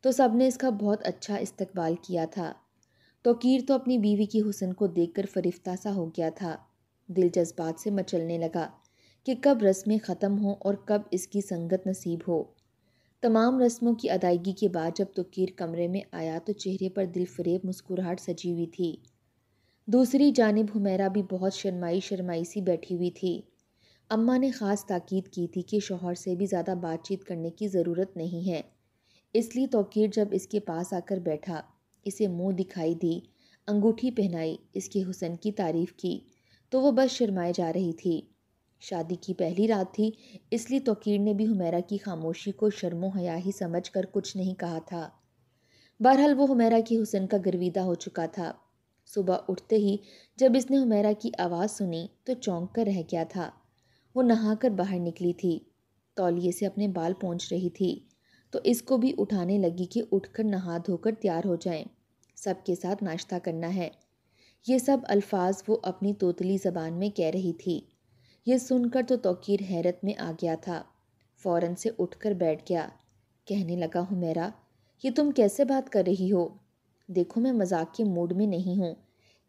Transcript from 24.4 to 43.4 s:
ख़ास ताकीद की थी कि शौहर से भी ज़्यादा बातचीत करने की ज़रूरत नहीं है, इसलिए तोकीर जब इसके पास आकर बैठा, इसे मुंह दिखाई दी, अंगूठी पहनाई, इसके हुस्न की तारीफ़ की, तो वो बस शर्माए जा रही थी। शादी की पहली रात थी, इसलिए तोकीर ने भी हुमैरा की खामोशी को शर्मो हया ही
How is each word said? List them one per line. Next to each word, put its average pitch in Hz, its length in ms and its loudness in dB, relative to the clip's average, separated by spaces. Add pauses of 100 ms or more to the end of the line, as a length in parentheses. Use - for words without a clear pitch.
ख़ास 208 380 -2
ताकीद 185 400 -4
की 170 180 -4
थी 175 160 -6
कि 208 180 -2
शौहर 180 340 -4
से 180 220 -4
भी 196 100 0
ज़्यादा 185 280 -2
बातचीत 175 500 -6
करने 165 260 -6
की 202 180 -6
ज़रूरत 180 480 0
नहीं 170 280 -6
है, 170 200 -2 (680)
इसलिए 240 320 0
तोकीर 214 440 2
जब 208 240 0
इसके 202 260 -2
पास 175 340 -6
आकर 185 260 -4
बैठा, 160 420 -4 (440)
इसे 202 220 -2
मुंह 180 280 -2
दिखाई 170 380 -2
दी, 170 280 -2 (460)
अंगूठी 226 420 2
पहनाई, 170 480 -2 (160)
इसके 190 260 -4
हुस्न 180 360 -6
की 214 160 -4
तारीफ़ 170 400 -2
की, - 280 -6 (520)
तो 262 80 2
वो 277 120 6
बस 254 180 4
शर्माए 190 420 0
जा 175 180 0
रही 170 220 0
थी। 165 360 -2 (540)
शादी 170 340 -4
की 180 160 -8
पहली 180 340 0
रात 202 320 0
थी, 220 140 2 (400)
इसलिए 240 280 -2
तोकीर 208 400 0
ने 208 140 2
भी 208 100 0
हुमैरा 180 360 0
की 196 180 -6
खामोशी 170 540 -6
को 214 180 0
शर्मो 180 400 -4
हया 175 240 -4
ही 180 180 -4